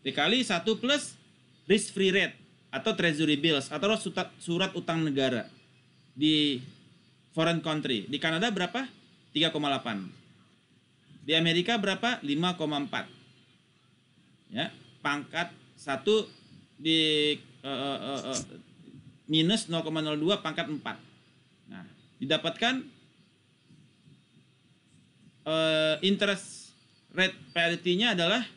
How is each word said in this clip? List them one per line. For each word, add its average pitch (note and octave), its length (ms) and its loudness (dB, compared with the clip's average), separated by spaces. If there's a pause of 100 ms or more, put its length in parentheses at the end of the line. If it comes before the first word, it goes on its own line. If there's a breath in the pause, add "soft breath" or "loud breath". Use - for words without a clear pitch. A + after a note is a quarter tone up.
Dikali D3+ 400 2
satu G3+ 320 0
plus C4+ 400 -2 (480)
risk G#3 300 2
free F#3+ 180 2
rate F#3 240 2 (320)
atau E3+ 240 -2
treasury D3+ 460 2
bills D3 340 2
atau G3 240 2
surat, F#3 400 -4
surat F3 400 -2
utang E3 240 -2
negara C3+ 480 0 (640)
di D3 460 2 (760)
foreign D#3+ 300 2
country. C3 420 -2
Di B2+ 160 -4
Kanada E3+ 320 0
berapa? F#3+ 320 -2 (480)
Tiga E3 160 2
koma D3 240 -2
delapan. A2 320 -4 (1200)
Di C#3+ 80 -2
Amerika F3 480 2
berapa? G3+ 400 -2
Lima D#3+ 320 0
koma D3+ 240 -4
empat. C3+ 320 -6 (1400)
Ya, - 160 -4 (320)
pangkat D3 480 -2 (240)
satu G#3 560 0 (480)
di, D3+ 560 2 (320)
eh, - 0 -
eh, C#3 320 -4
eh, C3+ 320 -6
eh, B2+ 100 -4 (880)
minus E3 480 2
nol E3 80 -2
koma D#3 240 -2
nol D3+ 160 -2
dua G3 160 2
pangkat D#3+ 320 -6
empat. C3 320 -8 (640)
Nah, F#2+ 240 -18 (340)
didapatkan, E3 640 0 (2750)
eh, D#3 460 2 (100)
interest G3+ 720 0 (400)
rate F#3 240 0 (160)
parity-nya F3+ 580 2
adalah F#3 300 2 (140)